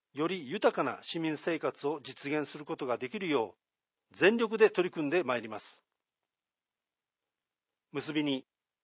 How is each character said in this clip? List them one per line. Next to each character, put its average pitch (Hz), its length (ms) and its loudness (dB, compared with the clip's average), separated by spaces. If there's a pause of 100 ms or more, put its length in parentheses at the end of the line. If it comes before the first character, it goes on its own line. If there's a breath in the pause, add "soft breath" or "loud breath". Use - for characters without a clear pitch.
(140)
よ 151 140 0
り 170 220 -4
豊 214 260 2
か 170 80 2
な 120 200 -2
市 - 160 -6
民 160 180 -2
生 165 200 -2
活 156 300 -4
を 147 140 -2
実 139 320 -6
現 151 120 0
す - 120 -10
る 151 80 -12
こ 165 100 -6
と 151 100 -6
が 120 120 0
で 123 100 -6
き 214 100 -8
る 190 120 -4
よ 113 260 0 (560)
う、 - 20 -20
全 208 220 6
力 226 220 0
で 208 120 8
取 180 200 2
り - 40 -8
組 156 140 -2
ん - 20 -2
で 170 140 2
ま 123 140 2
い 110 60 -4
り 117 40 -10
ま 107 140 -8
す。 - 200 -14 (2000)
結 147 180 -6
び 147 140 0
に、 135 200 -2 (380)